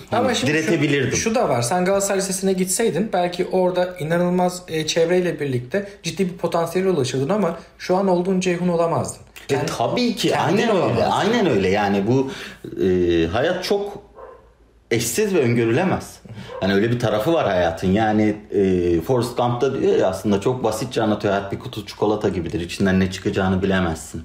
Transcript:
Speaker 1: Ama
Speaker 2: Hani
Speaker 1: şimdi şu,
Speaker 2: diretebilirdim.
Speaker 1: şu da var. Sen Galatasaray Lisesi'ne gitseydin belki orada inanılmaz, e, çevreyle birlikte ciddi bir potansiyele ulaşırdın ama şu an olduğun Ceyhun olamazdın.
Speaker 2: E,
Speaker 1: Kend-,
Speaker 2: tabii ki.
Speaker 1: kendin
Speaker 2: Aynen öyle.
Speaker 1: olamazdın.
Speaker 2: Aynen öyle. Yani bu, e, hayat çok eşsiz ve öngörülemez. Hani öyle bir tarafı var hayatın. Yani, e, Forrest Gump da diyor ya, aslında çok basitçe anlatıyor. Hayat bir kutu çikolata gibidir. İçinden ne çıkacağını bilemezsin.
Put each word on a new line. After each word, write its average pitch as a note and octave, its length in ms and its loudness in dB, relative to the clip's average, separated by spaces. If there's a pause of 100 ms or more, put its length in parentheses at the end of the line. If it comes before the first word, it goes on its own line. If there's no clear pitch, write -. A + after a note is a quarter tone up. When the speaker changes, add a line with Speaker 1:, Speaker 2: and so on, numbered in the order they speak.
(120)
Speaker 1:
Ama A#3 160 2
Speaker 2:
Hani A#3 80 0
Speaker 1:
şimdi B3 160 0
şu, D#3 60 2
Speaker 2:
diretebilirdim. C#3+ 580 0
Speaker 1:
şu A3 180 0
da A3+ 140 2
var. B2 140 0
Sen F3+ 220 0
Galatasaray G3 360 0
Lisesi'ne F#3+ 320 -2
gitseydin F#3 600 0
belki F3 340 0
orada F3+ 540 0
inanılmaz, F3+ 680 0
e, D#3 180 -4
çevreyle E3+ 540 2
birlikte C#3+ 480 -2 (140)
ciddi E3 300 -2
bir - 40 -14
potansiyele E3+ 540 -2
ulaşırdın C#3 380 0
ama F#3+ 300 0 (200)
şu - 180 0
an G3 120 2
olduğun F#3 320 2
Ceyhun F3+ 280 0
olamazdın. E3 520 0 (300)
Speaker 2:
E, C#3 40 2
Speaker 1:
Kend-, C3+ 120 0 (120)
Speaker 2:
tabii A#3 380 0
ki. - 120 0
Speaker 1:
kendin C#3+ 180 0 (160)
Speaker 2:
Aynen A3+ 140 2
öyle. - 80 2
Speaker 1:
olamazdın. A#2 260 2
Speaker 2:
Aynen F#3+ 400 2
öyle. F#2+ 180 2
Yani G2+ 380 2
bu, C3+ 240 2 (540)
e, F2 420 4
hayat D3 380 -2
çok - 400 -4 (880)
eşsiz F#3+ 440 0
ve E3 60 4
öngörülemez. A#2+ 800 0 (400)
Hani G2 140 0
öyle A2 160 2
bir A#2+ 80 0
tarafı G#2+ 340 0
var D#3 140 2
hayatın. F2+ 420 0
Yani, G#2+ 480 2 (140)
e, F2+ 500 2
Forrest A#2+ 360 0
Gump B2 240 0
da C3+ 220 0
diyor G3 140 4
ya, A2 120 4
aslında G2 320 0
çok B2 240 0
basitçe A#2 380 -2
anlatıyor. G#2 320 0
Hayat G2 180 -4
bir - 60 -6
kutu - 280 -12
çikolata G#2+ 420 0
gibidir. F2 320 -2
İçinden F#2 400 0
ne F#2 100 2
çıkacağını F#2+ 520 0
bilemezsin. F2+ 640 -2